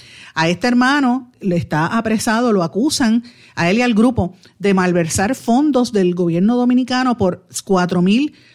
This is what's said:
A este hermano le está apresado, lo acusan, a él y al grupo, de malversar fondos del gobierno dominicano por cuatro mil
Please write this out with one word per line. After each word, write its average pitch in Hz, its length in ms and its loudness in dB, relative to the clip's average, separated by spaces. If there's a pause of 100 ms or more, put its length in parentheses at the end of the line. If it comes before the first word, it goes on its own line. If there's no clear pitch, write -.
(340)
A 160 140 -2
este 180 200 -2
hermano 254 640 0 (100)
le 175 160 -2
está 160 300 -2
apresado, 226 640 -2
lo 185 100 0
acusan, 233 600 0 (320)
a 170 140 0
él 214 100 2
y - 20 0
al 247 120 0
grupo, 220 420 0 (240)
de 202 140 0
malversar 180 640 0
fondos 247 560 0
del 180 240 0
gobierno 180 400 0
dominicano 247 640 0
por 185 300 -2 (180)
cuatro 180 360 0
mil 233 320 2 (220)